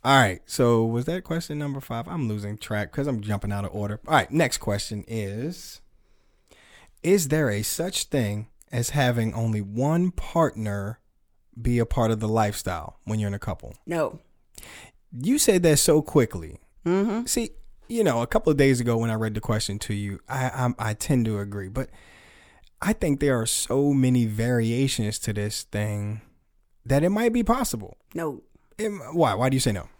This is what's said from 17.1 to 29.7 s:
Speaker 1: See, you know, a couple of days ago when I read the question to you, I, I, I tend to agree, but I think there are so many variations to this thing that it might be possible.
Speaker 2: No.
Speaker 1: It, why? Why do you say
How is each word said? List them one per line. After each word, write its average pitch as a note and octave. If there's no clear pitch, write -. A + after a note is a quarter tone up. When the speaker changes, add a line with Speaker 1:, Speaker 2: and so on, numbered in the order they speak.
Speaker 1:
See, A#3
you A#3
know, A#2+
a A#2+
couple -
of D3
days C3+
ago A#2
when A#2
I A2
read A2
the G#2+
question G#2
to -
you, G2+
I, B2+
I, A2
I G#2+
tend B2
to A2
agree, G2+
but B2
I G#3
think D3+
there C3+
are A2+
so C#3+
many B2+
variations A#2
to A2
this G#2
thing G#2
that C3+
it F3
might A3+
be A#3+
possible. A3
Speaker 2:
No. E3
Speaker 1:
It, G#3+
why? D#3
Why A#2+
do C3+
you B2+
say A#2+